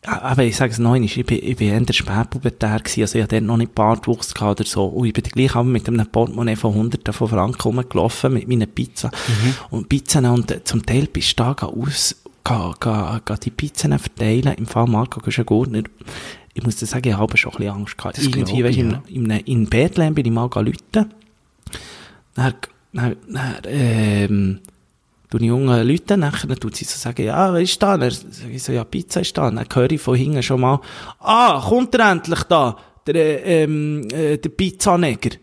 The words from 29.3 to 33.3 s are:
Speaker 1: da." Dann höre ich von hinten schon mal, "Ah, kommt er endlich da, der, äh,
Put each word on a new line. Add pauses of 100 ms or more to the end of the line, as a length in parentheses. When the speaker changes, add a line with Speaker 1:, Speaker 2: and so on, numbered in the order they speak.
Speaker 1:
da."
Dann
höre
ich
von
hinten
schon
mal, (400)
"Ah,
kommt
er
endlich
da, (300)
der,
äh,